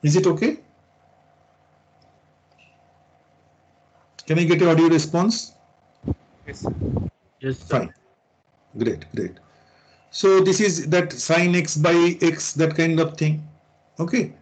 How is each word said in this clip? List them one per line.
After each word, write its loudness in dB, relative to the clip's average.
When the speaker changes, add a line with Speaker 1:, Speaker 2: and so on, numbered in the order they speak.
Speaker 1:
Is 2
it 4
okay? 0
Can 2
I 2
get 2
an 4
audio 6
response? 0
Speaker 2:
Yes, -18
sir. -8
Speaker 3:
Yes, -6
sir. -4
Speaker 1:
Fine. -8
Great, -6
great. -10
So 2
this 2
is -2
that 0
sine 0
x -2
by 2
x, -2
that 0
kind 0
of -2
thing. -2
Okay. -4